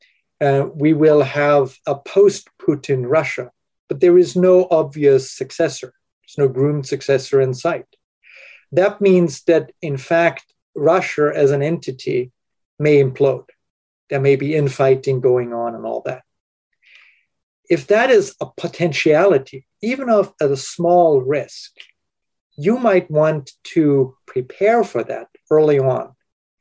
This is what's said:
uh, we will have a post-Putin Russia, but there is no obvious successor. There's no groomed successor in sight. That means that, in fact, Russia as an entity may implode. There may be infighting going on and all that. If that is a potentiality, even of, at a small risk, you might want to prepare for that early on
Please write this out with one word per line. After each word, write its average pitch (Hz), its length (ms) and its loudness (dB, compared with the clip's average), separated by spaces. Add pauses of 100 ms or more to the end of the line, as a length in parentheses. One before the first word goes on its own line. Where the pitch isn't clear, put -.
(400)
uh, 139 340 0
we 156 200 0
will 151 280 4
have 143 540 0 (100)
a 147 100 -4
post-Putin 147 1120 -2
Russia, 131 460 -4 (360)
but 147 120 -8
there 175 160 6
is 180 180 4
no 185 360 4
obvious 143 600 0
successor. 135 600 -8 (300)
There's - 240 -4
no 127 60 -2
groomed 139 340 -2
successor 135 560 -2
in 131 100 -2
sight. 143 340 -6 (880)
That 196 300 0
means 180 400 2
that, 160 300 0 (100)
in 143 160 -6
fact, 165 480 -2 (280)
Russia 151 600 0
as 147 160 2
an 143 120 -2
entity 131 680 -6 (480)
may 147 240 4
implode. 131 460 -2 (600)
There 139 120 -4
may 139 160 2
be 139 180 -6
infighting 135 680 0
going 123 320 0
on 117 220 -6
and 113 100 -14
all 117 220 -8
that. 131 160 -12 (1500)
If 156 200 -2
that 226 220 2
is 220 300 2
a 147 60 -8
potentiality, 160 1200 -2 (160)
even 254 260 -6
of, 208 320 0
at 147 100 0
a 139 60 -2
small 170 640 2
risk, 127 520 -6 (840)
you 202 220 -2
might 196 320 0
want 151 420 -2 (120)
to 139 520 0 (100)
prepare 123 580 -2
for - 180 -6
that 117 260 -12 (220)
early 151 300 2
on 127 340 -4 (460)